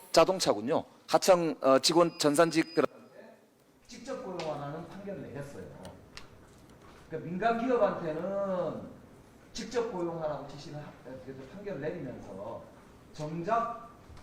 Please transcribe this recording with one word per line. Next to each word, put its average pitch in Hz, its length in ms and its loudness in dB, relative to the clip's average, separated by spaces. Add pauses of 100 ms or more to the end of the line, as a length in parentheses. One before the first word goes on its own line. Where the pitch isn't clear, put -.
(140)
자동차군요. 151 720 4 (220)
하청, 165 540 6
어, 135 180 8
직원 165 380 4
전산직들 156 680 4 (1000)
직접 240 360 -10
고용하라는 160 640 -8
판결을 190 340 -10
내렸어요. 135 420 -12 (1500)
그러니까 160 200 -8
민간 226 360 0
기업한테는 190 1160 0 (720)
직접 233 400 -4
고용하라고 165 560 -4
지시를 147 320 -12
하-, 147 120 -14 (320)
그래서 131 180 -14 (120)
판결을 196 280 -8
내리면서 117 840 -8 (500)
정작 170 760 -2 (320)